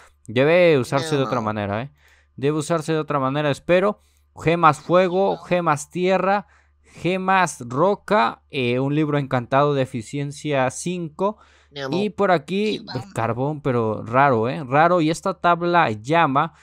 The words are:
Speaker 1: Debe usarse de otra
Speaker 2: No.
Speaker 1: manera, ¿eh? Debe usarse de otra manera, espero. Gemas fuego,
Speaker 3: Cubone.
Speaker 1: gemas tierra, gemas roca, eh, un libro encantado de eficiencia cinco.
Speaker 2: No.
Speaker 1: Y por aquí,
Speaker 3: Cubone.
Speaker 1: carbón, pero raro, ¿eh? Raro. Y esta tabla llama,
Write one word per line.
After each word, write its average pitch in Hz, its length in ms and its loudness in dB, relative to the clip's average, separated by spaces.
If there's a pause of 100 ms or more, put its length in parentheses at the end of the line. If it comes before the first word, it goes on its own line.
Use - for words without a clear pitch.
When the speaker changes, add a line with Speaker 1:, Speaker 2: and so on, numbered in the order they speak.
(260)
Speaker 1:
Debe 151 540 4
usarse 139 360 -2
de 135 80 0
otra 123 120 -2
Speaker 2:
No. 120 80 -2
Speaker 1:
manera, 107 400 -4
¿eh? 143 80 -14 (460)
Debe 143 200 -2
usarse 160 340 -4
de 156 80 0
otra 147 200 -4
manera, 143 320 -2
espero. 185 480 0 (360)
Gemas 160 440 2
fuego, 185 580 2
Speaker 3:
Cubone. - 120 -20
Speaker 1:
gemas 170 400 0
tierra, 185 580 0 (340)
gemas 185 880 -2
roca, 185 840 0
eh, 123 300 -2
un 139 160 -2
libro 147 220 0
encantado 135 560 0
de 135 100 0
eficiencia 139 880 -4
cinco. 180 680 -6 (340)
Speaker 2:
No. 143 200 -10
Speaker 1:
Y 202 180 -2
por 196 220 0
aquí, 190 480 0
Speaker 3:
Cubone. - 340 -10
Speaker 1:
carbón, 127 480 -2
pero 110 420 -2
raro, 120 460 2
¿eh? 160 160 -6
Raro. 160 340 4
Y 156 100 2
esta 180 300 -4
tabla 175 520 2
llama, 143 720 0